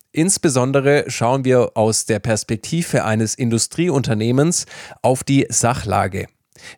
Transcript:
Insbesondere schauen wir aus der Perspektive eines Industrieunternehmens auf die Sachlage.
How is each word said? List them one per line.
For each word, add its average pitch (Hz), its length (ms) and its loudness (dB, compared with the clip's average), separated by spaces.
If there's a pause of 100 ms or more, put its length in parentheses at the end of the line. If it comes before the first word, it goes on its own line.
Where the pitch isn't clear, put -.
(120)
Insbesondere 139 960 2
schauen 123 380 -2
wir 123 300 4
aus 110 320 0
der 107 120 0
Perspektive 117 840 -2
eines 110 300 0
Industrieunternehmens 127 1300 0 (360)
auf 127 220 0
die 139 240 2
Sachlage. 98 800 -2 (500)